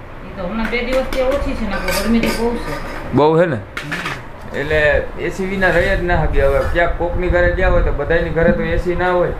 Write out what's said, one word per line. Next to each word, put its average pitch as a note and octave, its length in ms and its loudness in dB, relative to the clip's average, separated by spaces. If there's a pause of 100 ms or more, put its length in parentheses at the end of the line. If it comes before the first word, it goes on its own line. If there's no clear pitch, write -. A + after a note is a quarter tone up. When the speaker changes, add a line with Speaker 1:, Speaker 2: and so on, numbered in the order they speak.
(360)
Speaker 1:
તો F3+ 120 -8
હમણાં A3 220 -4
બે A#3+ 80 -2
દિવસથી B3+ 440 -2
ઓછી C4+ 320 -2
છે, A3 140 -4
નકર F#3+ 360 -4
ગરમી A3+ 160 2
તો A3+ 240 -2
બહુ A#3 120 -2
છે. - 580 -8
Speaker 2:
બહુ D#3 260 4
હે F3+ 60 6
ને? D3 100 -2
Speaker 1:
હમ. - 1000 -10
Speaker 2:
એટલે D3 440 2 (180)
એ D#3 100 -2
સી F#3+ 160 -4
વિના F#3+ 200 0
રહી F#3 300 2
જ F3 80 0
ના E3+ 220 2
શકીએ. C#3+ 160 4
હવે C#3 160 4
ક્યાંક E3+ 400 2
કોકની F3 300 -2
ઘરે F3 240 4
ગયા F#3 160 2
હોય F3 140 4
તો D#3 100 2
બધાયની E3 380 0
ઘરે E3 220 4
તો E3+ 100 0
એ E3 160 0
સી F3 160 0
ના F3+ 160 0
હોય F3 180 2 (120)